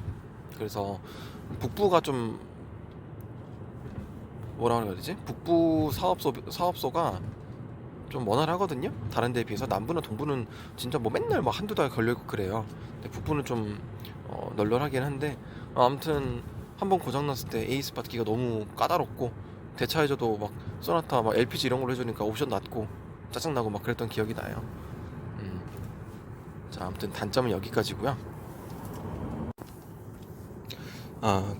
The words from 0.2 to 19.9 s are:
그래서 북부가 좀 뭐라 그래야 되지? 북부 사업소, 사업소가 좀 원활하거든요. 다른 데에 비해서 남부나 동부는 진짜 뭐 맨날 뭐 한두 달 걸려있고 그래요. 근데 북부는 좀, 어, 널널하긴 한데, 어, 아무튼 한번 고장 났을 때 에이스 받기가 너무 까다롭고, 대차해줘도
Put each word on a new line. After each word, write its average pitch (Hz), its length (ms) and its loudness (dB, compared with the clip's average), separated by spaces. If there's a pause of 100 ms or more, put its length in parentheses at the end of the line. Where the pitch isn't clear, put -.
그래서 101 440 -2 (600)
북부가 185 400 6
좀 120 400 2 (2250)
뭐라 117 240 6
그래야 101 140 0
되지? 160 200 -4 (100)
북부 160 680 6
사업소, 180 400 2 (180)
사업소가 156 720 2 (920)
좀 127 140 0
원활하거든요. 156 680 4 (160)
다른 120 240 4
데에 117 100 4
비해서 107 220 -2
남부나 113 340 2
동부는 131 460 -2 (320)
진짜 127 220 0
뭐 113 120 2
맨날 415 300 2
뭐 123 100 4
한두 208 220 -2
달 151 160 4
걸려있고 117 380 2
그래요. 104 360 0 (300)
근데 - 160 -8
북부는 147 340 0
좀, 110 380 -2 (460)
어, 85 280 -4
널널하긴 127 460 4
한데, 143 340 0 (380)
어, 127 100 8
아무튼 135 600 2 (340)
한번 190 220 4
고장 139 260 0
났을 135 240 0
때 113 140 0
에이스 135 300 0
받기가 - 300 -2
너무 110 520 2
까다롭고, 135 560 2 (460)
대차해줘도 131 600 4